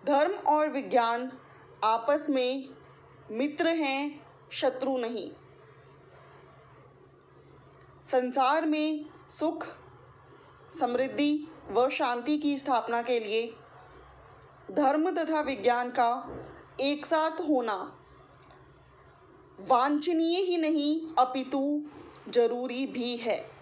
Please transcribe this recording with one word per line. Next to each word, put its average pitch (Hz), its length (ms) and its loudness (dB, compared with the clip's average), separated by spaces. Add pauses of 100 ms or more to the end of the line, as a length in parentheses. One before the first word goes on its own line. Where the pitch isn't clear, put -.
धर्म 294 260 4
और 302 380 2
विज्ञान 240 600 0 (520)
आपस 233 460 2
में 262 400 0 (640)
मित्र 294 360 -2
हैं, 285 600 -2 (240)
शत्रु 262 460 0
नहीं। 226 340 -6 (2750)
संसार 262 600 2
में 302 400 0 (240)
सुख, 320 380 -4 (1120)
समृद्धि 269 680 0 (240)
व 247 180 4
शांति 269 480 0
की 285 200 0
स्थापना 233 440 0
के 240 180 0
लिए 220 360 -2 (1160)
धर्म 302 520 2
तथा 302 180 0
विज्ञान 247 480 0
का 247 400 0 (500)
एक 285 260 -2
साथ 320 260 2
होना 254 680 -2 (1600)
वांछनीय 294 800 4
ही 359 180 2
नहीं, 311 600 0
अपितु 269 680 0 (460)
जरूरी 240 580 0
भी 247 300 -4
है। 233 320 -4 (120)